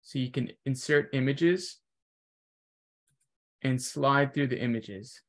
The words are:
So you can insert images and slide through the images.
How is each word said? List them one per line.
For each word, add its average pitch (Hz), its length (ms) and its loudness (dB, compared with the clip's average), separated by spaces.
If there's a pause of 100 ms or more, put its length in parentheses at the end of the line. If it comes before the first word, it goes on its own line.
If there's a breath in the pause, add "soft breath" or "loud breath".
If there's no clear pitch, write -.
So - 180 -6
you 127 120 -2
can 127 180 -4 (160)
insert 139 480 2
images 143 640 0 (1800)
and 127 200 0
slide 139 520 2
through 143 140 0
the 123 140 -2
images. 110 680 -6